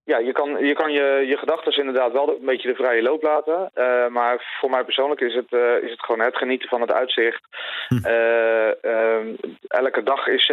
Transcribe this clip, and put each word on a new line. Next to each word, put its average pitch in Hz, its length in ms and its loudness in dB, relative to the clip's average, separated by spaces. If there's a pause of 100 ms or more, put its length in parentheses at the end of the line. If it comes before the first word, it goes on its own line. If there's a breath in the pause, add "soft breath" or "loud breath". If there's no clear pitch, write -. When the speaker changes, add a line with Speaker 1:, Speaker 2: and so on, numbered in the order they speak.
Speaker 1:
Ja, 143 140 2
je 123 140 0
kan, 143 340 -2
je 143 80 2
kan 151 180 -2
je, 139 340 2
je 135 100 0
gedachten 156 400 -2
inderdaad 127 360 0
wel 143 160 0
een 135 160 -2
beetje 127 240 -2
de 123 60 0
vrije 123 280 0
loop 151 200 0
laten. 156 520 0
Eh, 123 340 2
maar 120 520 -2
voor 135 100 0
mij 127 140 0
persoonlijk 139 360 0
is 117 140 -2
het, 123 180 -4
eh, 120 300 2
is 113 80 -6
het 117 140 -12
gewoon 113 160 -2
het 120 160 0
genieten 127 320 -4
van 120 120 -2
het 120 120 0
uitzicht. 117 480 0 (480 loud breath)
Speaker 2:
Hm. 123 160 0
Speaker 1:
Eh, 113 800 2
ehm, 113 420 0 (420)
elke 131 340 0
dag 135 240 0
is, - 260 2